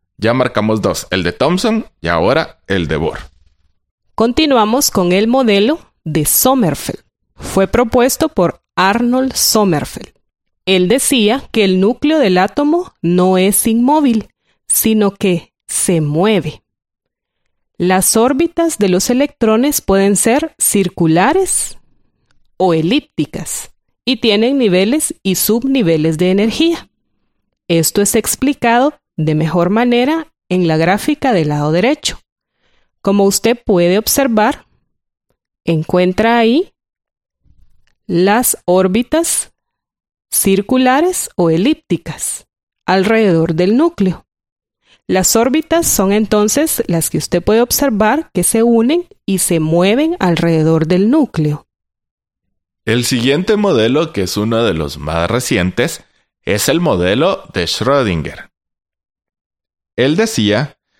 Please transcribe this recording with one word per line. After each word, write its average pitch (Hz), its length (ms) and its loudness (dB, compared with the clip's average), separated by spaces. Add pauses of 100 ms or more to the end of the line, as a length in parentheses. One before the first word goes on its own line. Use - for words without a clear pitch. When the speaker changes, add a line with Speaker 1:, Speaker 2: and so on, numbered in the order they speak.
(160)
Speaker 1:
Ya 113 180 -2
marcamos 107 480 -2
dos, 92 280 -4
el 92 120 -2
de 85 100 -2
Thomson 185 540 -2 (140)
y 82 80 -6
ahora 98 580 -2
el 90 220 -2
de 78 80 -4
Bohr. 78 220 -4 (1000)
Speaker 2:
Continuamos 247 720 0
con 180 220 0
el 208 160 0
modelo 233 500 2 (260)
de 156 220 -2
Sommerfeld. - 760 0 (340)
Fue - 320 -2
propuesto 247 600 0
por - 340 -2 (140)
Arnold 240 560 0
Sommerfeld. - 800 -2 (520)
Él 185 220 2
decía 240 640 0
que 220 140 0
el 185 160 2
núcleo 294 400 0
del 185 180 2
átomo 294 640 -2
no 180 340 2
es 190 300 0
inmóvil, 240 600 0 (400)
sino 214 440 0
que 180 400 -4 (140)
se - 340 -2
mueve. 156 600 -2 (1160)
Las 185 380 2
órbitas 311 600 0
de 202 100 0
los 185 220 0
electrones 247 720 0
pueden 196 340 2
ser 226 420 0
circulares 196 1200 0 (800)
o 180 160 2
elípticas - 960 -4 (320)
y 247 140 0
tienen 226 380 2
niveles 214 680 0
y 190 100 0
subniveles 180 840 0
de 180 120 2
energía. 226 600 0 (760)
Esto 165 360 0
es 202 120 0
explicado 247 840 0 (160)
de 156 180 0
mejor 165 360 0
manera 247 640 0 (160)
en 180 200 0
la 160 80 0
gráfica 208 560 0
del 160 160 0
lado 147 240 -2
derecho. 214 480 -2 (800)
Como 202 240 0
usted 226 360 0
puede 180 380 2
observar, 233 680 0 (1000)
encuentra 185 720 0
ahí 233 300 2 (1400)
las 196 580 0
órbitas 190 880 0 (800)
circulares 254 1080 0
o 170 140 2
elípticas - 960 -4 (380)
alrededor 185 720 2
del 185 220 2
núcleo. 254 500 -2 (800)
Las 185 300 0
órbitas 311 500 0
son 196 260 0
entonces 214 720 0
las 165 240 -2
que - 80 -4
usted 170 240 -2
puede 214 180 2
observar 247 720 0
que 180 120 -2
se 226 180 0
unen 240 440 2 (180)
y 190 140 -2
se 170 220 -2
mueven 196 600 0
alrededor 160 640 0
del 180 240 2
núcleo. 160 560 -2 (1200)
Speaker 1:
El 117 200 0
siguiente 139 520 0
modelo, 156 560 0
que 98 100 -4
es 90 140 -6
uno 113 280 0
de 98 100 0
los 76 240 -6
más 82 320 -4
recientes, 113 760 -2 (380)
es - 260 -2
el 156 120 0
modelo 131 720 0
de 87 120 -4
Schrödinger. 107 840 -4 (1500)
Él 139 200 0
decía 127 640 -2 (220)